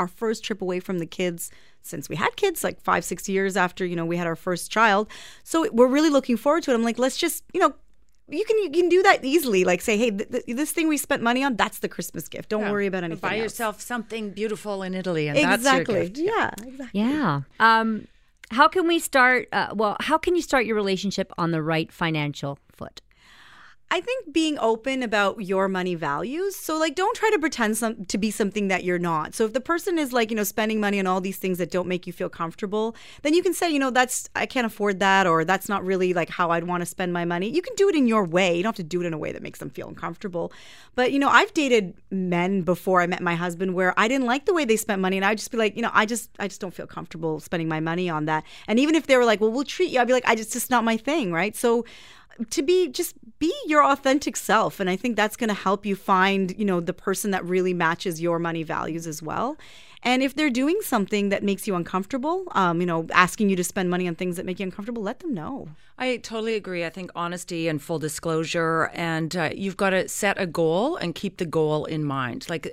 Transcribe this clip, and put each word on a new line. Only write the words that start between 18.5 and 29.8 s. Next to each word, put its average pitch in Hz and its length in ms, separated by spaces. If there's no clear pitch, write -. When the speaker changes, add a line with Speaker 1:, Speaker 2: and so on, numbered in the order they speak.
Speaker 3:
how 262 180
can 339 180
we 339 120
start, 254 540
uh, - 220
well, 208 260
how 294 160
can 339 200
you 339 40
start 262 240
your 214 100
relationship 196 640
on 170 140
the 160 120
right 160 300
financial 147 680
foot? - 280
Speaker 1:
I 330 100
think 453 320
being 311 260
open 226 460
about 208 400
your 190 240
money 185 260
values. 185 600
So, - 220
like, 320 180
don't 392 180
try 440 160
to 427 80
pretend 233 380
some-, 220 300
to - 120
be 214 140
something 202 340
that 190 160
you're 180 160
not. 170 360
So 226 100
if 220 80
the 254 80
person 339 380